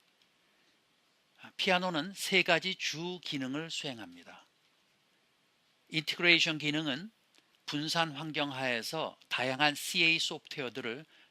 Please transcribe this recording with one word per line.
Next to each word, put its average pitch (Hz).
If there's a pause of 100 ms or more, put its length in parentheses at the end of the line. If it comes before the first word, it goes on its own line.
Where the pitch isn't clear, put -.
(1600)
피아노는 180
세 185
가지 175
주 175
기능을 147
수행합니다. 104 (1400)
인티그레이션 160
기능은 151 (560)
분산 156
환경 147
하에서 131 (120)
다양한 131
씨에이 165
소프트웨어들을 131 (260)